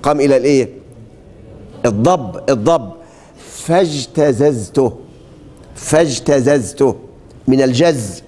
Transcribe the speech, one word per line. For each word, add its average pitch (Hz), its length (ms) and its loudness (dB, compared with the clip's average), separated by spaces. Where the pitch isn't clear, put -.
قام 147 160 0
إلى 139 180 4
الإيه؟ 131 320 2
الضب، 107 640 -2
الضب. 123 420 0
"فاجتززته"، 143 1400 0
فاجتززته 139 1200 0
من 131 140 4
الجز 127 680 0